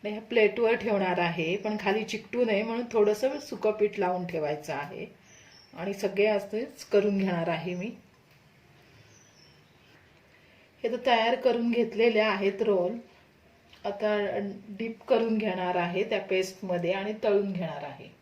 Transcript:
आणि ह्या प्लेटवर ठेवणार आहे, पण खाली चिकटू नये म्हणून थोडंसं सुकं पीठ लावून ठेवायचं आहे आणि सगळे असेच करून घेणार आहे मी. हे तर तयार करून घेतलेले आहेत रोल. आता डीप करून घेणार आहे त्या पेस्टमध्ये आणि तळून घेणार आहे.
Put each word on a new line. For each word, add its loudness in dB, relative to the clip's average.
आणि -6
ह्या -8
प्लेटवर 4
ठेवणार 0
आहे, 0
पण -4
खाली 0
चिकटू -2
नये 0
म्हणून -4
थोडंसं 2
सुकं -2
पीठ 0
लावून 0
ठेवायचं -4
आहे -10
आणि -6
सगळे 0
असेच -2
करून 2
घेणार 0
आहे -4
मी. -6
हे 0
तर -4
तयार 4
करून 2
घेतलेले 4
आहेत 2
रोल. 2
आता 0
डीप -8
करून 2
घेणार 0
आहे 0
त्या -2
पेस्टमध्ये -2
आणि -2
तळून 2
घेणार -6
आहे. -14